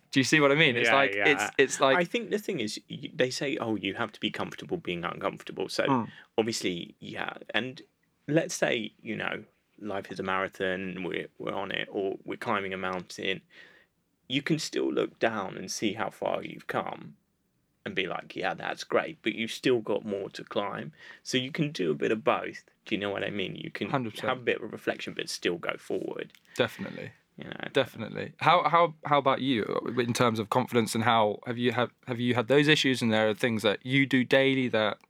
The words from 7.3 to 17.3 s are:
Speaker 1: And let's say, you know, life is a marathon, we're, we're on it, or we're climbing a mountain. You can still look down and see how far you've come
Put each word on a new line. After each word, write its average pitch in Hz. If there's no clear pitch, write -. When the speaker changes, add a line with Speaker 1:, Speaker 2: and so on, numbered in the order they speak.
Speaker 1:
And 127
let's 160
say, 131
you 113
know, 95
life 98
is 95
a 95
marathon, 95
we're, 85
we're 107
on 98
it, -
or 98
we're 98
climbing 98
a 95
mountain. 92
You 131
can 151
still 135
look 117
down 104
and 92
see 98
how 107
far 92
you've -
come -